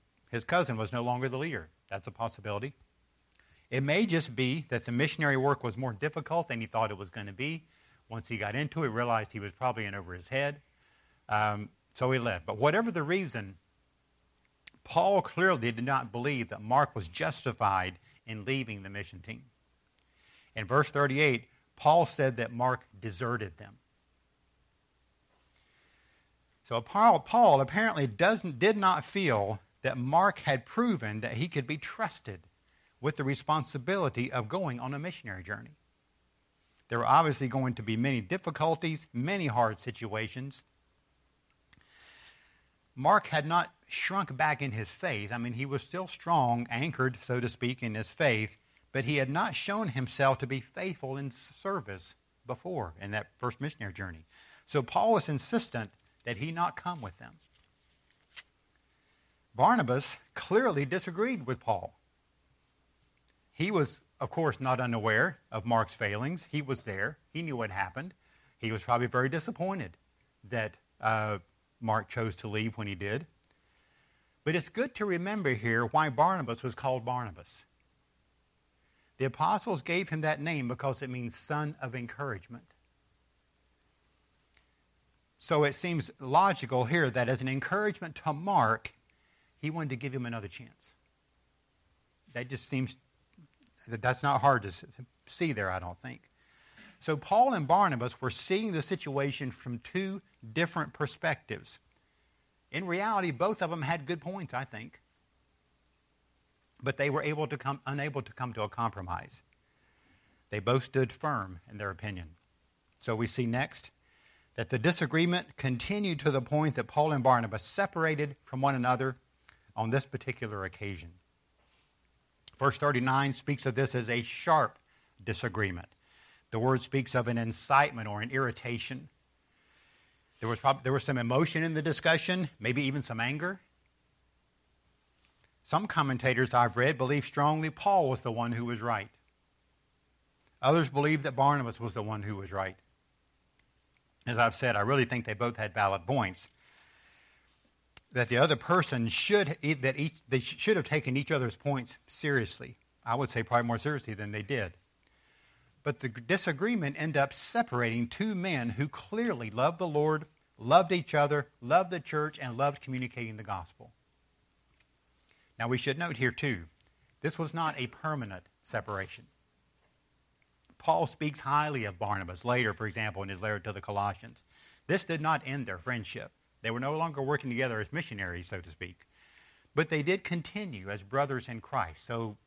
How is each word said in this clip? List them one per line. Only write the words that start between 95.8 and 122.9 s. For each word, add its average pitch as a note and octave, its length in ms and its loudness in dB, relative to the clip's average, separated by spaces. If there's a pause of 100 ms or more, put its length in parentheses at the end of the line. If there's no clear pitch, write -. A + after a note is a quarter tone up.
think. - 300 -14 (720)
So D#3 160 -2
Paul A#3+ 380 4
and D#3 140 0
Barnabas D3 520 4
were B2+ 120 -2
seeing G#3+ 400 0
the D#3+ 100 0
situation C#3 720 -2
from A#2+ 280 -8
two F#3+ 420 -4 (320)
different E3 400 -2
perspectives. - 840 -4 (920)
In F3+ 160 -6
reality, F#3 440 0
both F3+ 300 0
of E3+ 80 0
them D#3+ 140 -4
had D3 240 -2
good E3+ 140 -4
points, F#3 320 -10
I B2+ 100 -4
think. - 380 -14 (1800)
But C3 160 -2
they C#3+ 120 2
were C#3+ 120 0
able D3+ 260 -2
to C#3+ 100 -6
come, C#3 280 -4
unable C#3+ 380 -4
to - 100 -16
come B2+ 200 -4
to A2 100 -2
a G2+ 60 -4
compromise. F#2+ 720 -6 (1080)
They G#2+ 100 -4
both A#2+ 240 2
stood C3 280 0
firm G2 480 -4 (100)
in G#2 80 -16
their G2+ 140 -6
opinion. F2+ 380 -8 (680)
So A#2 180 -2
we A2+ 120 0
see B2 180 -2
next B2 460 -4 (640)
that A#2 140 -4
the B2+ 100 0
disagreement E3+ 800 2
continued E3 640 -2
to C#3+ 120 2
the C3 100 2
point D3+ 340 2
that - 120 -2
Paul D3+ 240 2
and C3+ 120 2
Barnabas A#2 400 4
separated D#3+ 800 0
from C3 180 -6
one C#3 120 4
another B2+ 440 2 (580)
on A2 140 0
this C3+ 160 2
particular G#2+ 580 -6
occasion. F2+ 480 -10 (1500)
Verse C3+ 200 2
thirty-nine C3 560 2